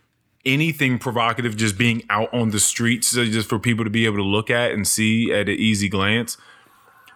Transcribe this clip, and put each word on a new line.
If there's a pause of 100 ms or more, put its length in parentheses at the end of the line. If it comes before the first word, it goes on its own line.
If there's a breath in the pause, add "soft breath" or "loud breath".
(460 soft breath)
anything
provocative,
just
being
out
on
the
streets,
so
just
for
people
to
be
able
to
look
at
and
see
at
an
easy
glance, (800 loud breath)